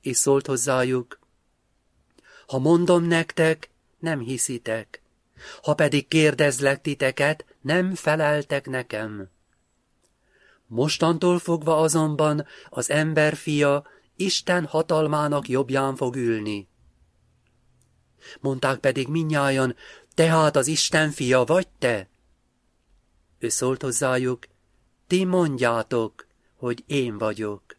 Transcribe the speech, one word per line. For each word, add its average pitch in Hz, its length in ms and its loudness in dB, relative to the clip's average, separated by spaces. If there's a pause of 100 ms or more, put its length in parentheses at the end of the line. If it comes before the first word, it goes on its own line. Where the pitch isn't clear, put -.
És 131 160 -4
szólt 139 300 2
hozzájuk, 127 720 -2 (1300)
"Ha - 120 -4
mondom 170 460 4
nektek, 165 640 0 (280)
nem 165 200 -4
hiszitek. 117 840 -8 (600)
Ha 151 120 0
pedig 143 340 0
kérdezlek 143 720 2
titeket, 143 640 -2 (160)
nem 180 340 -2
feleltek 147 720 0
nekem. 110 640 -8 (1400)
Mostantól 165 720 0
fogva 160 420 0
azonban 156 680 0 (220)
az - 220 -6
ember 156 460 2
fia 143 500 0 (300)
Isten 180 500 -2
hatalmának 151 840 0
jobbján 135 480 0
fog 127 200 -4
ülni." 107 520 -2 (1700)
Mondták 135 380 -2
pedig 131 300 -2
mindnyájan, 139 680 0 (400)
"Tehát 160 420 4
az 131 100 4
Isten 156 440 0
fia 127 340 2
vagy 170 240 2 (100)
te?" 110 300 -2 (1300)
Ő 117 100 -4
szólt 127 340 -2
hozzájuk, 127 640 -2 (600)
"Ti 185 180 2
mondjátok, 123 1000 0 (300)
hogy 123 300 -8
én 123 320 -4
vagyok." 107 440 -6 (160)